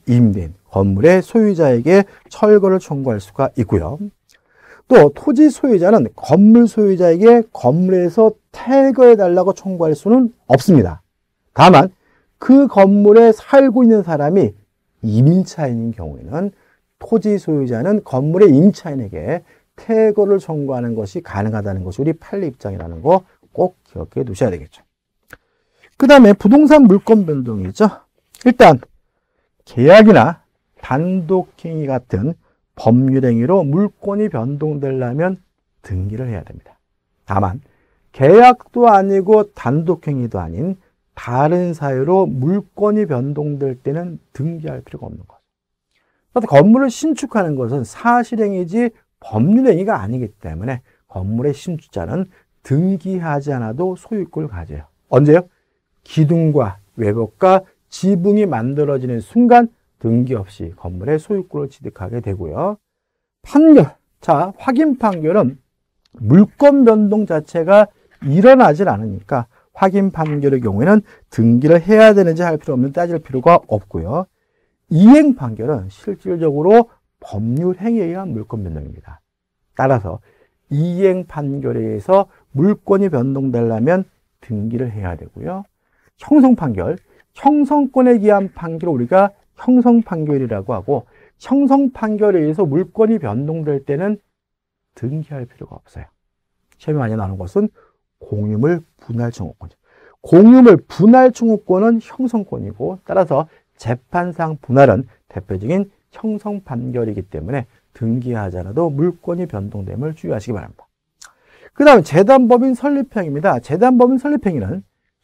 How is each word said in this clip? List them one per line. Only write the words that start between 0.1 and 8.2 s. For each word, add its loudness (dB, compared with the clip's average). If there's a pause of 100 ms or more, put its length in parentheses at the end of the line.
건물의 2
소유자에게 0 (240)
철거를 2
청구할 -6
수가 -6
있고요. -4 (880)
또 6
토지 2
소유자는 0
건물 4
소유자에게 2
건물에서 0 (200)